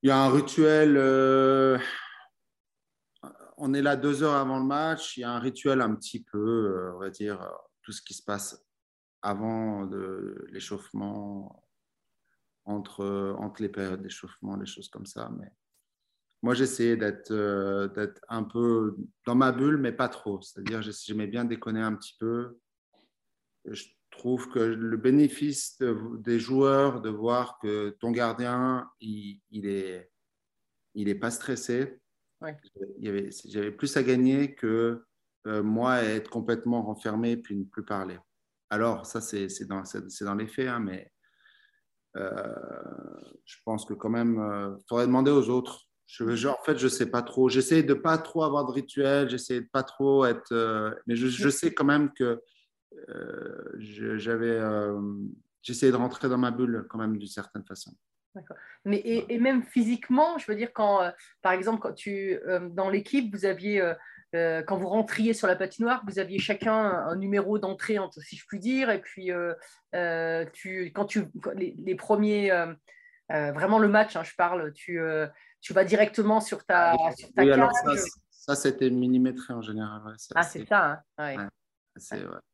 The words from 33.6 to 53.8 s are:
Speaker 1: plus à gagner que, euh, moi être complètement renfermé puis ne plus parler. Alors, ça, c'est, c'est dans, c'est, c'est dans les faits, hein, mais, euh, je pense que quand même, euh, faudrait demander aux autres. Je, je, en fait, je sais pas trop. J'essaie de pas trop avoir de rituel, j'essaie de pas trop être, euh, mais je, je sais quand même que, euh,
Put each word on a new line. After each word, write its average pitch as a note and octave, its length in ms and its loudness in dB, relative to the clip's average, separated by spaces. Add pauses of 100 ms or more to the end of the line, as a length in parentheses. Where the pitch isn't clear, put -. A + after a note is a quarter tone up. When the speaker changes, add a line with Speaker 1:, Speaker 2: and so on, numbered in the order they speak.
Speaker 1:
plus C3+ 240 -4
à C#3 60 2
gagner C3 540 2
que, A#2 500 0 (400)
euh, G#2+ 160 -2
moi A#2+ 400 0
être G#2+ 300 -2
complètement A#2 500 -2
renfermé A2+ 560 -2
puis A#2 180 -10
ne G2 100 -4
plus G2 200 -12
parler. F#2 320 -8 (540)
Alors, G#2+ 340 -2
ça, - 160 -8
c'est, G2 280 -6
c'est F#2+ 160 -12
dans, G2 200 -8
c'est, F#2 240 -12
c'est - 160 -10
dans G2+ 80 -4
les G#2+ 140 -4
faits, C3 220 -6
hein, A#2+ 100 -4
mais, F#2+ 320 -8 (1080)
euh, G2 360 -8 (880)
je - 220 -20
pense A2 180 -4
que - 100 -10
quand G#2+ 160 -6
même, A#2 300 2
euh, G2+ 360 -4 (120)
faudrait A#2+ 180 2
demander C3 260 6
aux C3 180 6
autres. B2 320 -2 (260)
Je, A#2 280 -4
je, A#2 120 -2
en C3+ 160 -2
fait, D3+ 140 2
je B2+ 100 4
sais B2 220 0
pas A#2+ 120 0
trop. B2+ 280 4
J'essaie C3+ 340 6
de C#3 100 4
pas D#3+ 240 2
trop D#3+ 260 -2
avoir C#3+ 220 0
de B2+ 60 -4
rituel, C#3 580 2
j'essaie B2 300 -4
de A#2+ 80 -10
pas C3+ 160 0
trop C#3 400 4
être, A#2 300 2
euh, A2 400 0 (140)
mais A#2+ 100 0
je, B2 100 2
je B2+ 220 2
sais D#3+ 240 0
quand D3+ 100 0
même C#3+ 300 4
que, A#2+ 280 0 (680)
euh, - 540 -12 (160)